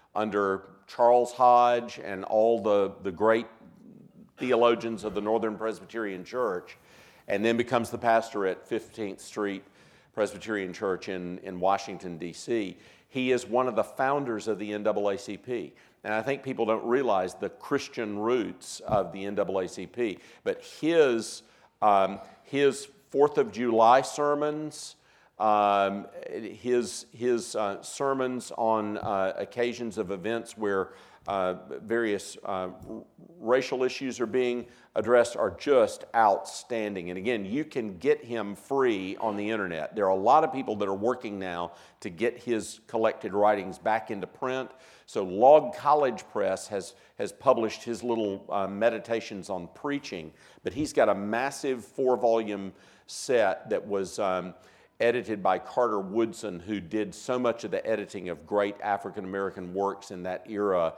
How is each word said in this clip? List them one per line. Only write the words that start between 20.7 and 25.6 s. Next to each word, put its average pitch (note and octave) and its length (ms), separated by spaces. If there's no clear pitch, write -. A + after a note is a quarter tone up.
um, G2 380
his C#3 440
Fourth C#3+ 260
of B2 140
July A#2 500
sermons, D3 920
um, G2+ 680